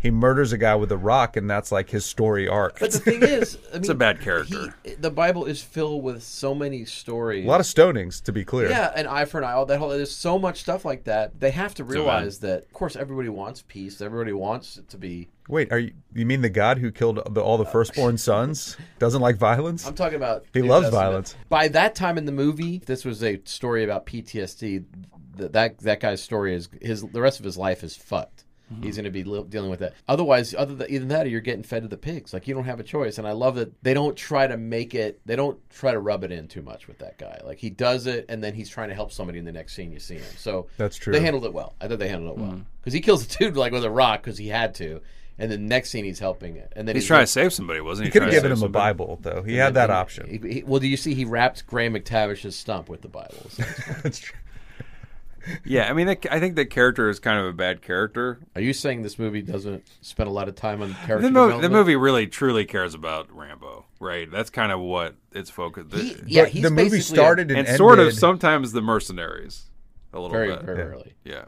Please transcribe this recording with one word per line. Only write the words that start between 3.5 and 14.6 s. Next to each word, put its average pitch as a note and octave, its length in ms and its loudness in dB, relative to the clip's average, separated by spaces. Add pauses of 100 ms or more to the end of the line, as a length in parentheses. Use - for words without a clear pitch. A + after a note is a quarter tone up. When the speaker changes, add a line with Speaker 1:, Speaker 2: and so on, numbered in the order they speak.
Speaker 2:
I E3 40 -10
Speaker 3:
<laughs> - 20 -6
It's F#3 100 -4
a E3 40 2
Speaker 2:
mean, C3 60 0
Speaker 3:
bad A2 220 4
character. D#2 540 -2 (100)
Speaker 2:
he, - 120 -12
the D#3+ 140 -2
Bible E3+ 360 0
is D3 160 -6
filled D3+ 420 -4
with A#2+ 180 -6
so - 320 -6
many C#3 300 -6
stories. A2+ 640 -6
Speaker 1:
A - 20 0
lot D#3 100 6
of F#3 80 4
stonings, B2 580 4
to - 80 -4
be F#2+ 120 -4
clear. A#2+ 240 0
Speaker 2:
Yeah, G3+ 260 0
an D3+ 120 -2
eye C#3+ 180 -2
for D3+ 140 -6
an C#3 60 -2
eye, B2 80 -4
all C3 120 2
that C#3 140 0
whole, D3+ 100 -2
there's C#3+ 260 -4
so F3+ 240 0
much F#3+ 220 -2
stuff F3+ 240 -4
like C3 200 -6
that. G#2+ 360 -2
They C3+ 120 4
have G3 240 -4
to D3 60 -10
Speaker 3:
It's B2 100 -10
a - 20 -6
bad D3 60 0
Speaker 2:
realize G#2 400 0
that, F#2 240 -4
of - 100 -20
course, - 220 -6
everybody C3 340 -6
wants G#2 360 -10
peace. G2 360 -12
Everybody A2 320 -6
wants G#2 420 -4